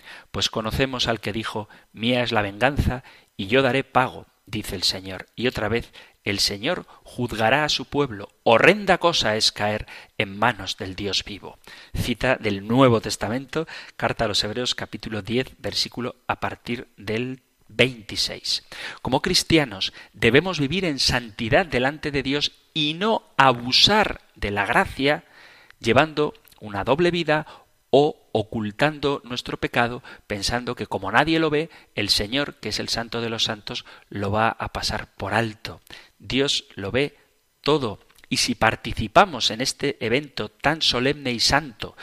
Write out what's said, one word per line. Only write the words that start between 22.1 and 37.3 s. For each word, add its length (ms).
de 100
Dios 300
y 200
no 300
abusar 840
de 160
la 140
gracia 580
llevando 540
una 240
doble 260
vida 360
o 420
ocultando 920
nuestro 340
pecado, 440
pensando 480
que 120
como 240
nadie 280
lo 100
ve, 220
el 160
Señor, 460
que 120
es 100
el 120
Santo 320
de 80
los 140
Santos, 420
lo 200
va 180
a 260
pasar 400
por 180
alto. 480
Dios 460
lo 160
ve 260